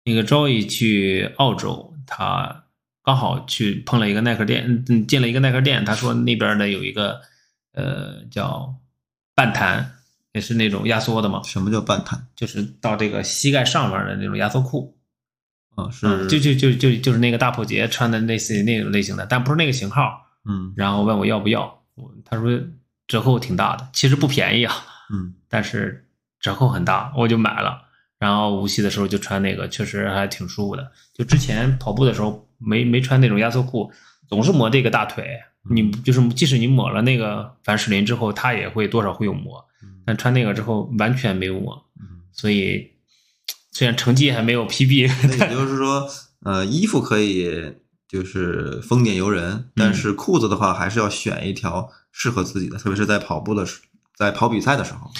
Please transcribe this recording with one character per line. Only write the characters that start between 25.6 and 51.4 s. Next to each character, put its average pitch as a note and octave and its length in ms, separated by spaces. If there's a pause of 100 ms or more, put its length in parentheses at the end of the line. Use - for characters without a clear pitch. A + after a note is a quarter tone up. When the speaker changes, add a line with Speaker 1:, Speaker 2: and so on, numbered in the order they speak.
Speaker 1:
是 G#2+ 460 (320)
折 F#2+ 140
扣 C3 140
很 F2+ 160
大， G2 320
我 A#2 120
就 A2+ 100
买 G#2+ 220
了。 G2+ 220 (360)
然 G#2 180
后 G#2 240
无 G2+ 60
锡 G#2 160
的 G2+ 80
时 G#2 100
候 G2 60
就 G2 100
穿 G2 240
那 G2 140
个， F2+ 140
确 - 160
实 G2+ 260
还 G2 160
挺 F#2 220
舒 G#2 180
服 G2+ 100
的。 - 140 (240)
就 B2 100
之 - 140
前 B2+ 400
跑 G#2+ 140
步 B2+ 120
的 A#2+ 80
时 G#2 80
候 G#2+ 280 (100)
没， A2 260
没 A#2+ 160
穿 C3 200
那 B2 80
种 G2+ 100
压 A2+ 100
缩 B2+ 140
裤， B2+ 280 (380)
总 G2+ 140
是 C3+ 100
磨 B2 160
这 B2+ 140
个 A2+ 80
大 A2 160
腿。 - 180 (460)
Speaker 2:
嗯。 A#2 60
Speaker 1:
你 G#2+ 160 (100)
就 C3 100
是， B2 180
即 B2+ 140
使 C3+ 140
你 A2+ 80
抹 A#2+ 240
了 G2+ 120
那 B2+ 140
个 G#2+ 460
凡 G#2+ 160
士 A2+ 120
林 G2+ 140
之 A#2 100
后， A2 180
它 B2 200
也 G2 160
会 G#2 200
多 A#2 140
少 G2 120
会 A2 100
有 G2 80
磨。 F#2+ 320 (180)
Speaker 2:
嗯。 G2 220
Speaker 1:
但 A2+ 120
穿 B2 180
那 B2+ 80
个 G#2 100
之 G#2+ 100
后 G#2+ 360
完 A2+ 180
全 G#2+ 180
没 F#2 120
有 F#2+ 120
磨。 G2+ 280 (120)
Speaker 2:
嗯。 F2+ 220 (120)
Speaker 1:
所 - 180
以 G2 400 (840)
虽 B2+ 160
然 A#2+ 80
成 B2 180
绩 C#3 160
还 A#2 120
没 A#2 100
有 A#2 140
P C3+ 180
B。 C3 220
Speaker 2:
那 C3 400
也 A#2 80
就 C3+ 120
是 C3+ 120
说， C#3 280 (380)
呃， F#2+ 220
衣 D#3+ 200
服 D#3+ 140
可 A2+ 180
以 F2 540 (340)
就 F#2+ 160
是 E2 600
丰 B2 200
俭 G#2+ 140
由 F#2+ 140
人， F2+ 220
Speaker 1:
嗯。 A#2 240
Speaker 2:
但 G#2 180
是 G#2 180
裤 E3+ 260
子 A#2 100
的 G2 80
话 F#2+ 180
还 F#2 160
是 A2 80
要 G#2+ 100
选 G2 400